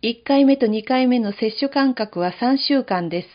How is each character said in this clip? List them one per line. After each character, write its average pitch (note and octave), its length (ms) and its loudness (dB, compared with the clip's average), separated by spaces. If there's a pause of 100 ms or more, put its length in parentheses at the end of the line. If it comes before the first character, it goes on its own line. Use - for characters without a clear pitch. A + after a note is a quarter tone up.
一 A#3 160 -4
回 C#4 220 4
目 C4+ 140 4
と B3+ 100 2
二 G#3+ 160 -2
回 B3+ 240 0
目 B3 120 2
の G#3 120 -2
接 G#3+ 260 -4
種 C#4 120 -2
間 C4+ 240 0
隔 G#3+ 260 -6
は F3 180 -2
三 B3+ 200 0
週 C4+ 260 0
間 F3 240 -4
で E3+ 140 -4
す。 - 140 -12